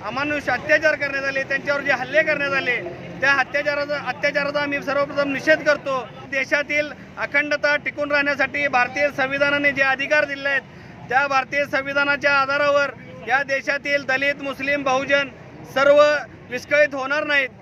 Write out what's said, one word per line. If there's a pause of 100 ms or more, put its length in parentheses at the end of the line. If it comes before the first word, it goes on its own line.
अमानुष
अत्याचार
करण्यात
आले,
त्यांच्यावर
जे
हल्ले
करण्यात
आले, (460)
त्या
अत्याचाराचा, (100)
अत्याचाराचा
आम्ही
सर्वप्रथम
निषेध
करतो. (240)
देशातील (260)
अखंडता
टिकून
राहण्यासाठी
भारतीय
संविधानाने
जे
अधिकार
दिले
आहेत, (480)
त्या
भारतीय
संविधानाच्या
आधारावर (360)
या
देशातील
दलित,
मुस्लिम,
बहुजन (460)
सर्व (480)
विस्कळीत
होणार
नाहीत. (120)